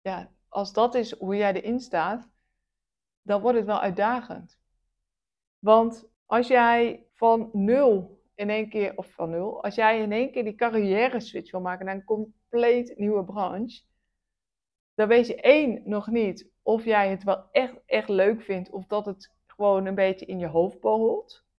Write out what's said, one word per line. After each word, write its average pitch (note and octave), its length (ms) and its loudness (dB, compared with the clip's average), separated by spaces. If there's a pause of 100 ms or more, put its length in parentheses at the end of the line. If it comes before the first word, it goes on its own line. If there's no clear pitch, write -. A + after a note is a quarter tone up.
Ja, F#3 300 -10 (180)
als G3 240 -6
dat A#3+ 220 2
is A3+ 240 -4
hoe F#3+ 180 -4
jij G3+ 160 2
erin A3 280 -4
staat, G3 500 -4 (920)
dan G3+ 180 0
wordt A#3+ 160 2
het G#3 100 0
wel G#3 140 -2
uitdagend. G3+ 800 -4 (960)
Want A3+ 500 4 (180)
als A#3+ 200 0
jij A#3 680 2
van A3+ 400 2
nul G#3 680 2 (120)
in G#3 160 -6
één A3 180 -4
keer, G#3 280 -4
of - 160 -14
van E3 180 -6
nul, F3 320 -6
als G3+ 120 -6
jij A3 260 2
in G#3 120 -2
één B3 200 -2
keer A#3+ 120 -4
die G#3 100 -6
carrière A3+ 680 0
switch - 300 -12
wil F#3 100 -8
maken F3+ 260 -8
naar F#3+ 80 -8
een G3 100 -12
compleet A#3 920 -2
nieuwe G#3 260 -2
branche, G3 580 -8 (1120)
dan G#3+ 140 0
weet A#3 180 4
je - 140 -8
één, C#4 440 4
nog G#3 220 -6
niet A3 440 -4 (120)
of A3+ 220 0
jij G#3 260 2
het G3 140 -8
wel F#3+ 280 -2
echt, B3+ 220 0 (120)
echt G#3+ 220 -2
leuk G#3 340 2
vindt F#3 280 -8
of F#3+ 160 -12
dat G#3 200 -4
het - 280 -14 (120)
gewoon G3 400 0
een F#3+ 80 -4
beetje F#3+ 320 0
in F#3 120 -8
je F3 80 -6
hoofd E3 340 0
borrelt. A3 640 0 (140)